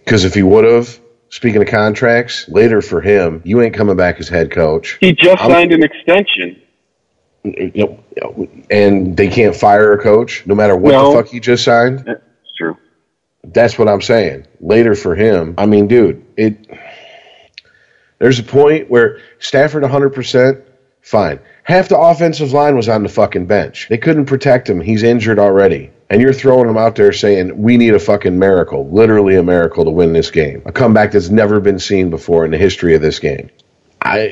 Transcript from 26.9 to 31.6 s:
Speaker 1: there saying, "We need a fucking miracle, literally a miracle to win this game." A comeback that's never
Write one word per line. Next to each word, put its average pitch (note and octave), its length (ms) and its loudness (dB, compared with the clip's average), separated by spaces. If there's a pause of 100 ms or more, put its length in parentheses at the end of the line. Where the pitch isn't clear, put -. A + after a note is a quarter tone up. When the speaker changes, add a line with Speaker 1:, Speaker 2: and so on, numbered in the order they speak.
Speaker 1:
there G2+ 160 4
saying, F#2 480 -2
"We A#2 160 2
need A#2 180 4
a G2+ 40 4
fucking G2+ 400 -2
miracle, E2+ 520 0
literally G2+ 460 2
a F2+ 60 4
miracle F2 420 0
to D#2+ 60 0
win E2 220 0
this E2 180 -2
game." D2+ 340 -4
A - 80 -12
comeback A2 400 2
that's F#2 180 -2
never G#2+ 300 2